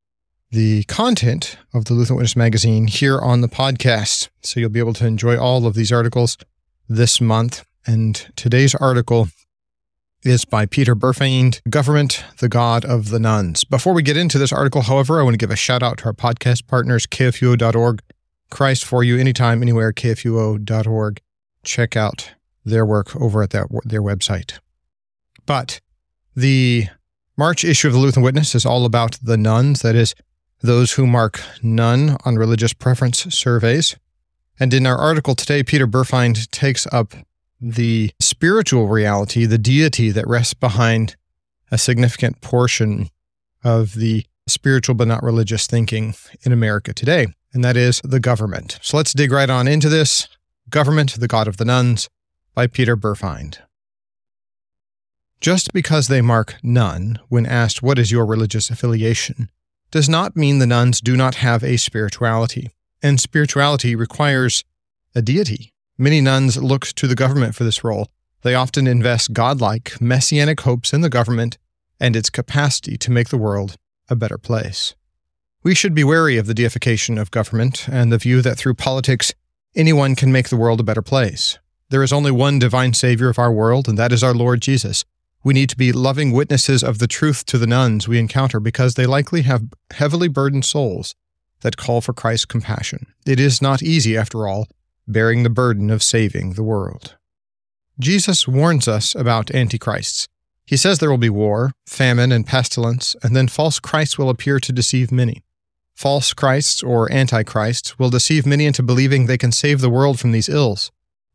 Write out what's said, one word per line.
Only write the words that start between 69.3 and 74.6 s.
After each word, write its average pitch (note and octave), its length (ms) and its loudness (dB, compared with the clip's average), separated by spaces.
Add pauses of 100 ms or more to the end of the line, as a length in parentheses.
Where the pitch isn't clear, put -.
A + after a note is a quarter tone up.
godlike, A#2 640 -2
messianic C#3+ 640 0
hopes B2 300 -2
in D3+ 100 0
the E3 80 2
government A#2 480 0 (420)
and A#2+ 160 2
its G#2+ 140 -2
capacity - 640 -2
to - 160 -2
make A#2+ 160 -2
the C#3 80 -4
world G2+ 400 -4 (320)
a B2 80 -2
better G#2+ 220 -6
place. - 560 -6 (680)